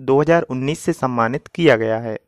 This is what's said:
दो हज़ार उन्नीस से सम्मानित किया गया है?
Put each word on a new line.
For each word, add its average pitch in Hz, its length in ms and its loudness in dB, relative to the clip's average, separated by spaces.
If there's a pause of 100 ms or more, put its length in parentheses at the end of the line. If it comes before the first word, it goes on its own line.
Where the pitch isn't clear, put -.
दो 135 200 2
हज़ार 165 220 2
उन्नीस 131 380 -6
से - 120 -4
सम्मानित 123 560 -2
किया 151 280 2
गया 110 220 -2
है? 113 300 -8